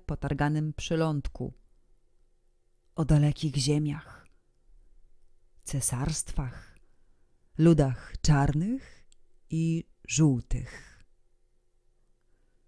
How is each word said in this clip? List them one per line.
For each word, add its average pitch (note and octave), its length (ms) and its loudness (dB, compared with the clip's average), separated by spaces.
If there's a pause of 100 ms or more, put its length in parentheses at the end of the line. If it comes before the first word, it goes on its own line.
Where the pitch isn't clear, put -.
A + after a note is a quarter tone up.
potarganym D3 680 -2
przylądku, D3+ 800 -4 (1400)
o E3 100 -2
dalekich D3 520 2
ziemiach, D3 720 -2 (1400)
cesarstwach, C3+ 1120 -6 (800)
ludach D3+ 600 4
czarnych D3+ 840 0 (460)
i E3 340 -2 (240)
żółtych. - 960 -2 (1600)